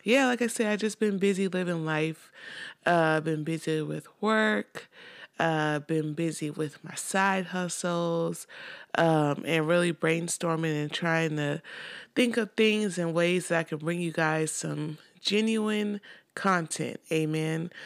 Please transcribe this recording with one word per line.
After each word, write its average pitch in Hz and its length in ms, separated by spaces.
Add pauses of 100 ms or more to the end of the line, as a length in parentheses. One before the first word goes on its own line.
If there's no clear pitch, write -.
yeah, 254 240
like 247 140
I 240 60
said, 226 200
I've 208 120
just 208 200
been 208 180
busy 196 300
living 175 380
life. 156 460 (540)
Uh, 160 360
been 156 220
busy 156 380
with 151 260 (140)
work. 214 680 (500)
Uh, 151 400
been 156 340
busy 156 380
with 151 320
my 156 100
side 190 540
hustles, 170 960 (500)
um, 156 500
and 156 220
really 175 240
brainstorming 160 920
and 147 100
trying 165 460
to 147 240 (520)
think 240 240
of 214 140
things 214 480
and 165 160
ways 175 320
that 170 120
I 165 40
can 160 160
bring 170 200
you 170 120
guys 156 400
some 151 480 (220)
genuine 214 800 (340)
content. 170 640 (120)
Amen. 160 600 (140)